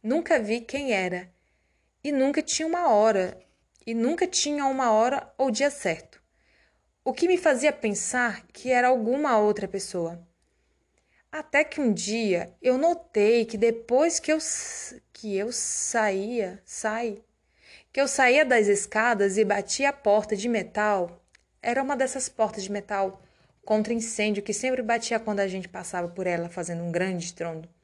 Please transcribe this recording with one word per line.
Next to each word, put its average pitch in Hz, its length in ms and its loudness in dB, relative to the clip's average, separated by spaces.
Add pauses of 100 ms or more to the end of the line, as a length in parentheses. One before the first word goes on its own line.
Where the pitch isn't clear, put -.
Nunca 302 360 0
vi 226 240 -2
quem 269 320 -4
era. 180 340 -4 (760)
E 294 80 -4
nunca 285 300 2
tinha 311 260 -4
uma 349 220 0
hora. 208 500 4 (480)
E 226 60 -6
nunca 262 340 0
tinha 294 380 -2
uma 262 260 2
hora 233 460 2
ou 262 140 2
dia 269 200 2
certo. - 520 -6 (800)
O 262 80 0
que - 160 2
me 370 80 6
fazia 285 380 2
pensar 233 720 -4
que - 240 -8
era 247 180 4
alguma 254 480 2
outra 208 320 2
pessoa. 175 580 -6 (1040)
Até 302 340 0
que 302 160 -8
um 240 120 4
dia 196 720 -2
eu 254 160 4
notei 240 640 2
que 226 140 -8
depois 233 640 2
que 311 120 0
eu 320 40 4
s-, - 640 -8 (100)
que 208 240 -6
eu 208 140 -2
saía, 208 1120 -2
sai, 220 560 -6 (720)
que 269 80 -2
eu 277 60 4
saía 269 380 4
das 233 240 4
escadas 202 680 2
e 220 80 4
batia 202 440 0
a 277 40 0
porta 214 440 0
de 202 120 -4
metal, 208 720 -2 (400)
era 240 220 -2
uma 269 140 -2
dessas 262 320 -2
portas 214 340 -2
de 190 80 -8
metal 196 500 -4 (440)
contra 214 280 0
incêndio 214 520 -2
que 214 80 -6
sempre 254 280 -2
batia 233 380 -2
quando 214 220 -4
a 196 80 0
gente 185 200 -8
passava 180 380 -8
por 175 180 -8
ela, 170 240 -2
fazendo 175 360 -8
um 170 80 -4
grande 180 320 -2
estrondo. 165 440 -10 (160)